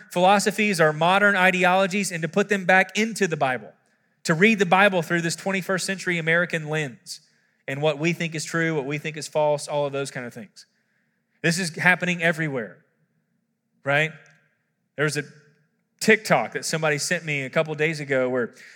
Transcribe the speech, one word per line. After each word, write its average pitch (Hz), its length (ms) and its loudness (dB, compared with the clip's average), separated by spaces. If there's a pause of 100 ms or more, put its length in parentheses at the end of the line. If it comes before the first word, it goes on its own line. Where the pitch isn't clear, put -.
(120)
philosophies, 202 680 2
our 156 120 4
modern 190 440 4
ideologies, 185 760 2
and 165 100 -6
to 165 60 -2
put 202 200 0
them 196 160 -2
back 190 320 4
into 208 300 0
the 165 100 -2
Bible. 127 360 -2 (520)
To 170 100 2
read 202 240 6
the 190 80 2
Bible 185 360 4
through 170 180 -2
this 165 160 -2
twenty-first 190 480 -4
century 180 340 -4
American 165 500 -2
lens 147 520 -6 (480)
and 139 140 -6
what 151 160 0
we 165 140 0
think 165 220 -6
is 156 100 -8
true, 165 300 -2
what 143 100 -2
we 147 140 -6
think 156 180 -10
is 147 120 -12
false, 147 400 0
all 147 180 -2
of 139 60 -6
those 139 180 -6
kind 127 160 -10
of 117 60 -14
things. - 340 -20 (760)
This 165 160 2
is 170 180 -6
happening 175 460 0
everywhere, 151 560 -2 (1080)
right? 147 260 0 (880)
There 147 80 0
was 143 120 0
a 143 80 -4 (760)
TikTok 175 520 2
that 131 120 -8
somebody 156 340 -2
sent 165 260 -4
me 147 180 -4
a 131 80 -10
couple 156 240 -2
days 151 260 -2
ago 131 280 0
where 123 260 -2 (220)